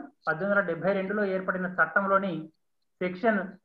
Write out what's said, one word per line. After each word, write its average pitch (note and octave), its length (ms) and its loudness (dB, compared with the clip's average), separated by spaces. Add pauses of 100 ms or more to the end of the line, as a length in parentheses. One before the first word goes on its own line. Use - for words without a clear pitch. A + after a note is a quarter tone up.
(280)
పద్దెనిమిది G3 320 0
వందల F3 120 0
డెబ్బై E3 200 0
రెండులో G3+ 320 -2
ఏర్పడిన F#3 420 -2
చట్టంలోని F#3 840 2 (500)
సెక్షన్ F#3 460 0 (160)